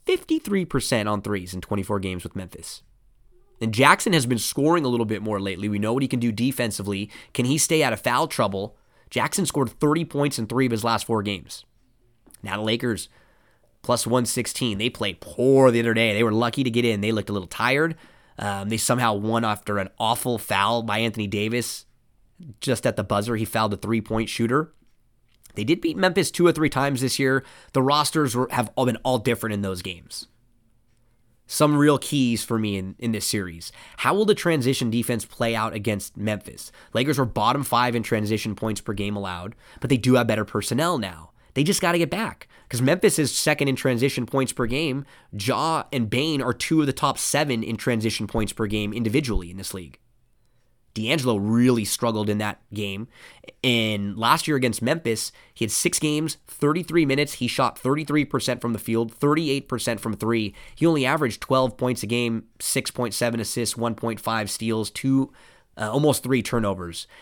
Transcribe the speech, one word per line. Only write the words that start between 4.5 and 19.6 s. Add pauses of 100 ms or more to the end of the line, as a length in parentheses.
a
little
bit
more
lately.
We
know
what
he
can
do
defensively. (240)
Can
he
stay
out
of
foul
trouble? (340)
Jackson
scored
thirty
points
in
three
of
his
last
four
games. (800)
Now
the
Lakers, (720)
plus
one
sixteen.
They
played
poor
the
other
day.
They
were
lucky
to
get
in.
They
looked
a
little
tired. (420)
Um,
they
somehow
won
after